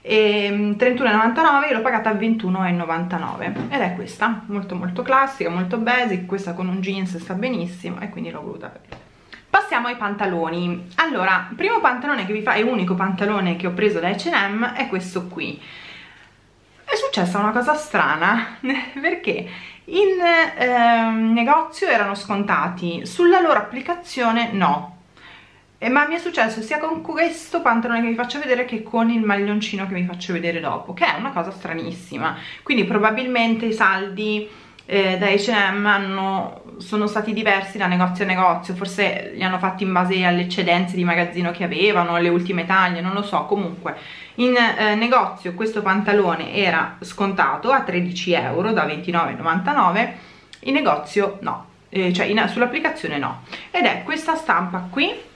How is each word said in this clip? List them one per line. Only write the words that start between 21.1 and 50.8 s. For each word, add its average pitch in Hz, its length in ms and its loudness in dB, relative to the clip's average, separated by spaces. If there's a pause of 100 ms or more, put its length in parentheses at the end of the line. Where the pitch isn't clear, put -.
negozio 302 540 2
erano 208 260 2
scontati, 180 920 -2
sulla 359 340 6
loro 302 200 6
applicazione 240 920 -2
no. 160 440 0 (840)
Eh, 226 100 -2
ma 294 180 4
mi 330 80 -2
è 339 40 -4
successo 226 420 0
sia 302 180 -4
con 320 220 -4
questo 330 600 -2
pantalone 233 400 2
che 240 80 0
vi 226 60 0
faccio 240 240 -4
vedere 247 260 0
che 240 180 -6
con 226 260 2
il 233 120 2
maglioncino 202 680 0
che 190 60 -6
vi 180 120 -2
faccio 180 280 -6
vedere 165 260 -2
dopo, 156 340 -6
che - 120 0
è - 120 0
una 262 140 -6
cosa 175 200 -4
stranissima. 165 880 -8 (260)
Quindi 233 200 2
probabilmente 226 840 2
i 220 80 0
saldi, 208 720 0 (420)
eh, 190 280 2
da 202 100 2
H 202 240 2
and 202 260 2
M 202 80 -2
hanno, 190 800 0 (140)
sono 208 300 -2
stati 214 260 -2
diversi 208 440 0
da 190 100 0
negozio 180 360 2
a 190 40 0
negozio, 185 460 2
forse 190 600 -2
li 180 80 -4
hanno 185 160 0
fatti 185 240 -2
in 190 80 0
base 180 320 2
alle 175 200 4
eccedenze 180 520 0
di 180 80 0
magazzino 170 480 0
che 175 140 -4
avevano, 170 500 2
alle 170 140 4
ultime 175 360 0
taglie, 180 360 2
non 185 120 -2
lo 202 80 -2
so. 160 240 -2
Comunque 180 500 -4 (400)
in, 247 200 2
eh, 220 400 2
negozio 220 580 0
questo 214 280 -2
pantalone 202 720 2
era 175 480 0
scontato 190 680 0
a 269 100 4
tredici 180 500 -2
euro 160 400 0
da 170 140 2
ventinove 151 460 -2
e 120 40 -8
novantanove, 185 840 0 (440)
in 269 120 -2
negozio 202 680 0